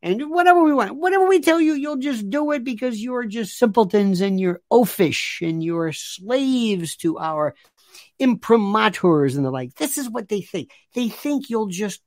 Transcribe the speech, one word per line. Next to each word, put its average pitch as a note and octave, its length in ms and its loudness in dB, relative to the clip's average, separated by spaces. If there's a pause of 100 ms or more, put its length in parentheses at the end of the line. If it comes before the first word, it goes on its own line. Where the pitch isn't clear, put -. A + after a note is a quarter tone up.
and F#3 160 -2
do D4+ 100 -8
whatever F4 340 6
we D4+ 100 6
want. A3 220 0
Whatever F#4 320 2
we F#4+ 120 6
tell E4 220 2
you, D#4 120 2
you'll D4 240 -4
just B3 320 -4
do D4 220 -2
it C#4+ 120 -2
because A#3+ 380 -6
you're B3 240 -6
just G#3+ 320 -8
simpletons G3+ 640 2
and G3 180 0
you're F3+ 300 -2
oafish G3+ 720 2
and E3 220 -4
you're E3 300 -4
slaves A3 1040 -2
to D#3+ 200 -2
our D#3 380 -4 (640)
imprimaturs G3+ 1160 2
and C#3 100 -2
the C3 40 0
like." C3 260 -8
This D4 220 -4
is C#4 120 -6
what A3 200 -8
they G3+ 120 -4
think. - 280 -10 (240)
They A#3+ 160 -2
think C#4+ 400 -6
you'll A3 180 -2
just F#3+ 400 -6